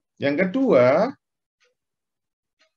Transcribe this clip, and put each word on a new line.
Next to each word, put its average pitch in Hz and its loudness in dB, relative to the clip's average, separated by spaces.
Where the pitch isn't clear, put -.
Yang 147 -2
kedua, 185 0